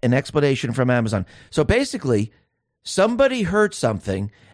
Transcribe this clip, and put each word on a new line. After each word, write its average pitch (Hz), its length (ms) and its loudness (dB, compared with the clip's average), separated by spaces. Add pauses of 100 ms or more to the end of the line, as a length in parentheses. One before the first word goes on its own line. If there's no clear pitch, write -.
an 123 140 2
explanation 139 580 0
from 127 160 0
Amazon. 113 380 0 (240)
So 156 120 0
basically, 139 680 0 (500)
somebody 240 640 0
heard 196 320 0
something 101 560 -4 (220)